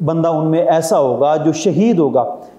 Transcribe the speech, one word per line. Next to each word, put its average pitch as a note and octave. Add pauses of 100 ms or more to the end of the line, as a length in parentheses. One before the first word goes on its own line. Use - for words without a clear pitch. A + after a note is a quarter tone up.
बंदा E3
उनमें D#3+
ऐसा E3
होगा C#3
जो D3+
शहीद F#3+
होगा, B2+ (220)